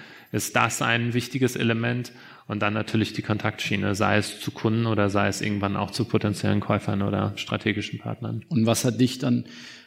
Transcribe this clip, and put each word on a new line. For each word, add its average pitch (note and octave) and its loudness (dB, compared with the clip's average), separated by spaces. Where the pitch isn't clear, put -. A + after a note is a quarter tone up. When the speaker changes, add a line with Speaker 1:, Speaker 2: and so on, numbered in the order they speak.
Speaker 1:
ist - -2
das A#2 2
ein A#2 0
wichtiges B2 0
Element A#2 0
und G#2 -4
dann G#2 2
natürlich A2 0
die A2 -4
Kontaktschiene, G2+ -2
sei G2+ 4
es - -2
zu - -8
Kunden A2+ 0
oder G#2 2
sei G2+ 2
es G2 -4
irgendwann G2+ 0
auch G2+ -2
zu - -2
potenziellen G#2 2
Käufern G#2 0
oder G2+ 0
strategischen G#2+ -2
Partnern. A2+ -6
Speaker 2:
Und A2+ 2
was A#2 4
hat A#2 2
dich B2+ 2
dann A#2+ 0